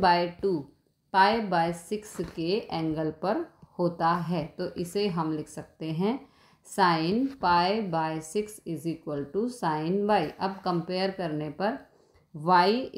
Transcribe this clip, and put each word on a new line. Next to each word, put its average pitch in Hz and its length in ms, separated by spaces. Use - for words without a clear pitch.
by 175 160
two 196 140
पाई 202 260
by 170 160
six - 380
के 175 220
एंगल 160 380
पर 226 220
होता 170 340
है, 165 160
तो 180 160
इसे 190 340
हम 165 280
लिख 151 120
सकते - 440
हैं 196 260
sine 175 540
pi 180 480
by 160 220
six 208 360
is 160 280
equal 147 280
to 214 80
sine 165 480
y। 202 160
अब 196 240
कंपेयर 185 460
करने 151 300
पर 226 180
y 180 640